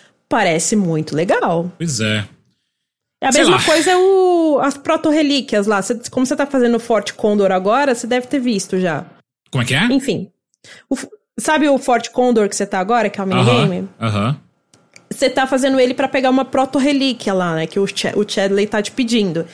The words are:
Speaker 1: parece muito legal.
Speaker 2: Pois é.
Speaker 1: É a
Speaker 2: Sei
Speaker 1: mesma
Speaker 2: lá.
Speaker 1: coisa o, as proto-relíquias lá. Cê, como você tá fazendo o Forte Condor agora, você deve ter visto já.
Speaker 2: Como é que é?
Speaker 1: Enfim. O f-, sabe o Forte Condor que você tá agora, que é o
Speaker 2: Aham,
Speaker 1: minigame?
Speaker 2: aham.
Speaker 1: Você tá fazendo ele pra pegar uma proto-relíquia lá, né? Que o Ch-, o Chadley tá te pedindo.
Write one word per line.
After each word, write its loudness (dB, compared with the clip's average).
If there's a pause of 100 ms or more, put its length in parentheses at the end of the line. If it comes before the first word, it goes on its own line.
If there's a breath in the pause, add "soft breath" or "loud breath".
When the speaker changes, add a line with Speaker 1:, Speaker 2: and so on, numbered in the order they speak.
(280 loud breath)
Speaker 1:
parece 0
muito 0
legal. 0
Speaker 2:
Pois -6
é. -2 (960)
Speaker 1:
É -2
a 2
Speaker 2:
Sei 4
Speaker 1:
mesma 4
Speaker 2:
lá. -2
Speaker 1:
coisa 2
o, 2
as -2
proto-relíquias 0
lá. 0
Cê, -4 (140)
como 0
você -2
tá -2
fazendo 2
o 0
Forte -2
Condor 2
agora, 2
você -8
deve -2
ter -2
visto -2
já. -2 (460)
Speaker 2:
Como 0
é 0
que -2
é? 2
Speaker 1:
Enfim. -2 (600 loud breath)
O -2
f-, -10 (320)
sabe 2
o 4
Forte 0
Condor 2
que -6
você -4
tá -4
agora, 0
que -8
é -6
o -2
Speaker 2:
Aham, 4 (120)
Speaker 1:
minigame? -4 (120)
Speaker 2:
aham. -2 (760)
Speaker 1:
Você -2
tá 0
fazendo 2
ele 2
pra 0
pegar 0
uma 2
proto-relíquia 0
lá, 0
né? -2
Que -4
o 0
Ch-, -4
o 0
Chadley 0
tá -2
te -6
pedindo. -2 (100)